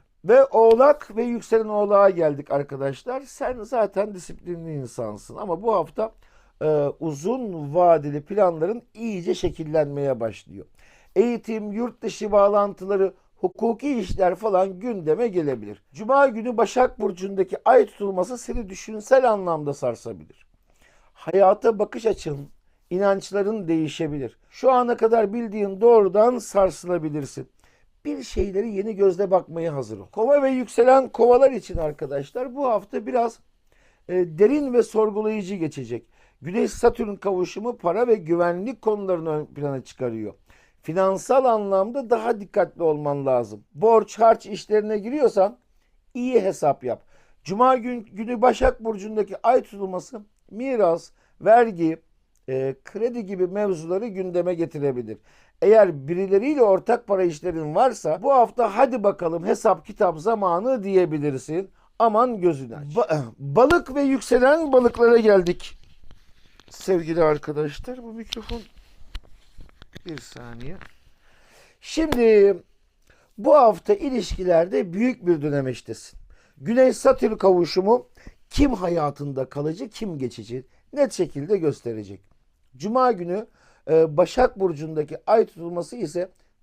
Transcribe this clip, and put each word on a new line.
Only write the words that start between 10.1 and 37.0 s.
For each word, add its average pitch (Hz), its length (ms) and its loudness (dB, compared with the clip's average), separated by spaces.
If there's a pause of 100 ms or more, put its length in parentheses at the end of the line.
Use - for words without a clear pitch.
başlıyor. 104 460 -10 (500)
Eğitim, 220 560 -2
yurt 220 300 -6
dışı 214 300 -8
bağlantıları, 202 840 2 (220)
hukuki 226 640 -4
işler 185 360 0
falan 190 440 -2
gündeme 196 480 -2
gelebilir. 135 560 -4 (100)
Cuma 262 340 2
günü 226 300 -4
Başak 240 420 0
Burcu'ndaki 190 680 -6
ay 226 200 6
tutulması 202 520 -6
seni 233 320 -10
düşünsel 220 640 0
anlamda 165 420 -2
sarsabilir. 113 720 -8 (640)
Hayata 196 680 2
bakış 220 260 -4
açın, 160 320 -4 (520)
inançların 196 800 -2
değişebilir. 151 720 -4 (100)
Şu 262 220 0
ana 240 260 2
kadar 226 360 2
bildiğin 202 480 -6
doğrudan 220 560 6
sarsılabilirsin. 160 1120 -2 (560)
Bir 285 180 -8
şeyleri 202 460 -4
yeni 202 260 -6
gözle 190 360 2
bakmaya 165 440 -2
hazır 110 240 -8
ol. 98 120 -18
Kova 277 300 2
ve 269 80 2
yükselen 254 600 4
Kovalar 247 420 6
için 185 260 -8
arkadaşlar 151 800 -6
bu 277 120 -4
hafta 220 380 -4
biraz, 233 340 -2 (720)
e, 175 40 -6
derin 214 600 2
ve 240 100 4
sorgulayıcı 214 720 -2
geçecek. 131 500 -8 (360)
Güneş 180 300 -2
Satürn 226 440 -2